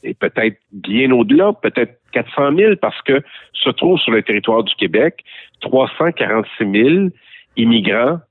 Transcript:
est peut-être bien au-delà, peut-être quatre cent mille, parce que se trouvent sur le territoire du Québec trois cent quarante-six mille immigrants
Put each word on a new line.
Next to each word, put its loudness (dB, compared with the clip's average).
est -10
peut-être -2
bien -2
au-delà, 4
peut-être -4
quatre -4
cent 0
mille, 4
parce -4
que 0
se 0
trouvent 0
sur -2
le 2
territoire -2
du -4
Québec -2
trois 0
cent 0
quarante-six -4
mille 2
immigrants 0